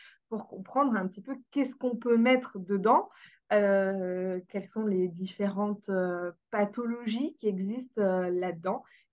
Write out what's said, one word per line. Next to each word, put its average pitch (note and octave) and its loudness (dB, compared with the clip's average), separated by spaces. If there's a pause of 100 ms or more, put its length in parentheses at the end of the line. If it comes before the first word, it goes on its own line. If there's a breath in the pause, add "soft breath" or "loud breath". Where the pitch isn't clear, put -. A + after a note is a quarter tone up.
(300 loud breath)
pour A3 -8
comprendre B3+ 0
un F#3+ 0
petit G3 -8
peu C4+ -8 (160)
qu'est-ce C#4 0
qu'on B3 -2
peut A#3 2
mettre B3+ 4
dedans, G3+ 2 (440 loud breath)
euh, F#3+ 2
quelles F#3+ -8
sont A3 -4
les F#3 2
différentes, G3+ -4
euh, F3+ -2 (180)
pathologies A#3 -2
qui - -4
existent, G#3 -4
euh, F#3 2
là-dedans. F3+ -4 (300 soft breath)